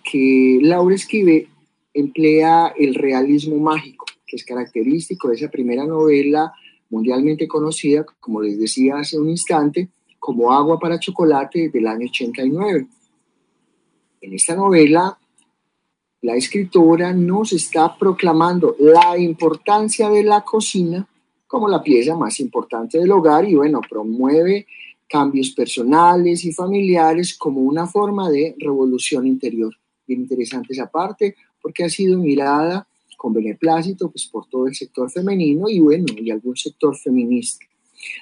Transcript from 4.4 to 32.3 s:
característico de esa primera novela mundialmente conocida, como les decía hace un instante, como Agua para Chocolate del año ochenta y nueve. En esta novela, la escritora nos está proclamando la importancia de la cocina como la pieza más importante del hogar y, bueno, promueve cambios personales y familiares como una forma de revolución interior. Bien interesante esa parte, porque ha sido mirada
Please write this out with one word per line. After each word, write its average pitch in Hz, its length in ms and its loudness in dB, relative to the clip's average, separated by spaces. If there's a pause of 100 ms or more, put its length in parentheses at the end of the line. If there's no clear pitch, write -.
característico 127 840 -4
de 117 80 0
esa 147 120 -8
primera 127 380 -4
novela 156 680 0 (380)
mundialmente 131 560 -2
conocida, 151 580 -2 (140)
como 107 240 -6
les 104 160 -4
decía 131 380 0
hace 147 200 -6
un 151 120 -2
instante, 165 600 -2 (300)
como 120 320 0
Agua 147 260 2
para 165 220 -4
Chocolate 160 680 0
del 113 180 -2
año 113 220 -6
ochenta 123 360 -6
y 135 60 0
nueve. 170 340 -2 (1400)
En 190 140 -14
esta 170 200 -2
novela, 180 600 4 (1000)
la 117 160 -4
escritora 175 800 2
nos 185 400 0
está 165 420 0
proclamando 175 840 0
la 170 380 6
importancia 180 920 0
de 208 140 4
la 208 180 4
cocina 190 680 -2 (380)
como 214 240 -2
la 170 120 0
pieza 147 360 2
más 110 220 -6
importante 117 580 -6
del 180 140 2
hogar 165 360 4
y, 190 80 2
bueno, 143 320 2
promueve 135 800 0 (420)
cambios 139 440 -2
personales 170 920 2
y 170 80 -6
familiares 180 840 0
como 135 240 -4
una 156 260 -2
forma 202 420 -2
de 147 280 0
revolución 131 720 -2
interior. 113 460 -4 (320)
Bien 127 160 -6
interesante 127 520 -8
esa 127 140 -8
parte, 196 480 -4 (260)
porque 202 240 -6
ha 165 40 -2
sido 185 280 0
mirada 151 720 -2 (280)